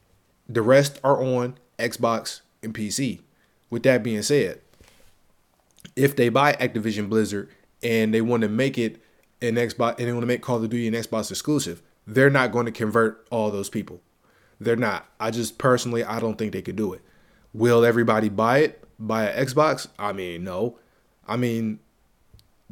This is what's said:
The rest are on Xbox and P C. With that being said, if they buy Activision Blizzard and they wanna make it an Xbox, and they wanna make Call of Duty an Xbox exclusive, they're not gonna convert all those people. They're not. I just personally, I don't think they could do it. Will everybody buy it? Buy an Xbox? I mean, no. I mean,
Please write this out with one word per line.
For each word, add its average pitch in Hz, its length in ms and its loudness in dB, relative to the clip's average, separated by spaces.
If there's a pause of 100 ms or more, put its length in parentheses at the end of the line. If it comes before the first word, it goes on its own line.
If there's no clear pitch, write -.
(500)
The 113 140 0
rest 139 400 4
are 139 180 4
on 127 380 -2 (180)
Xbox 117 640 -2 (220)
and 110 100 -8
P 107 160 -6
C. 107 320 -4 (480)
With 117 140 -6
that 127 180 4
being 107 220 -2
said, 117 380 0 (1300)
if 139 200 2
they 123 140 4
buy 139 240 4
Activision 110 560 -2
Blizzard 104 400 0 (340)
and 113 300 2
they 113 80 4
wanna 113 260 0
make 131 300 -2
it 110 240 -4 (400)
an 117 140 -2
Xbox, 117 420 -2
and 120 100 -4
they 120 60 -2
wanna 120 120 -2
make 120 160 0
Call 117 220 -2
of 110 60 -2
Duty 120 180 -2
an 110 60 -2
Xbox 110 380 -4
exclusive, 101 500 -4 (240)
they're 131 240 4
not 127 240 2
gonna 117 180 -2
convert 110 580 0
all 107 220 -2
those 98 180 -6
people. 98 300 -8 (600)
They're 117 180 0
not. 104 280 -2 (140)
I 113 120 -4
just 113 260 -6
personally, 120 460 0
I 107 160 -6
don't 110 180 -4
think 107 160 -6
they 98 80 -6
could 92 160 -8
do 104 160 -4
it. - 80 -18 (520)
Will 117 300 6
everybody 113 460 4
buy 113 300 2
it? - 240 0 (140)
Buy 110 300 -2
an 120 180 -2
Xbox? 139 420 0 (120)
I 104 140 -4
mean, 90 320 -8
no. 98 320 -6 (500)
I 107 80 -4
mean, 113 440 -2 (920)